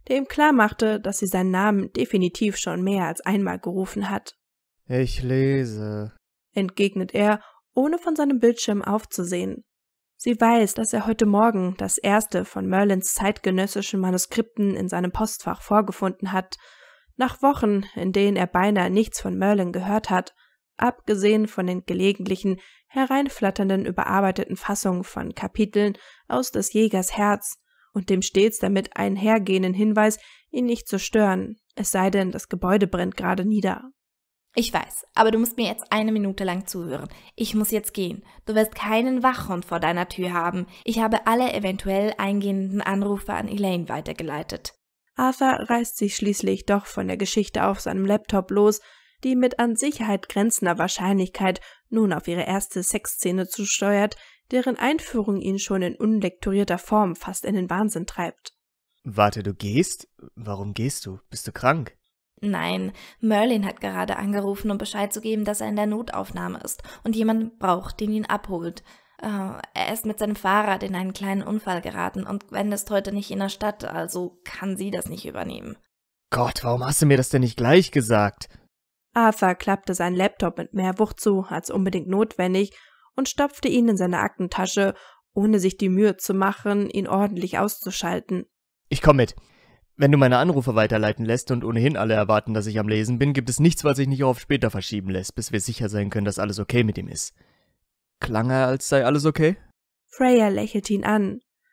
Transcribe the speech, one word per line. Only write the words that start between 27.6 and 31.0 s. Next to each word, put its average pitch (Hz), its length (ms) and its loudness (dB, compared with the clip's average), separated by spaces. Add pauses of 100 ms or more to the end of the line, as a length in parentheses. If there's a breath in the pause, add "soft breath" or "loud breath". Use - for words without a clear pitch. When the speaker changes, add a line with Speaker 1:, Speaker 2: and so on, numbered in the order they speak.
Speaker 1:
und 190 160 -4
dem 190 140 2
stets 214 360 4
damit 190 380 0
einhergehenden 190 800 2
Hinweis, 214 440 4 (320 loud breath)
ihn 247 140 -2
nicht 233 240 -2
zu 196 100 -2
stören, 196 580 2 (180)